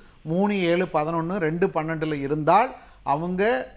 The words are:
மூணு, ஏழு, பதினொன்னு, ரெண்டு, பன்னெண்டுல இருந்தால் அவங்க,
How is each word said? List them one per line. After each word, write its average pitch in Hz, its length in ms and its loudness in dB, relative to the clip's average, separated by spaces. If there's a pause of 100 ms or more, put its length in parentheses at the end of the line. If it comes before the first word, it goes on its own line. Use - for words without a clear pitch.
(220)
மூணு, 190 400 0
ஏழு, 175 240 2
பதினொன்னு, 165 520 -2
ரெண்டு, 170 300 0
பன்னெண்டுல 156 460 -2
இருந்தால் 156 640 2 (280)
அவங்க, 180 720 0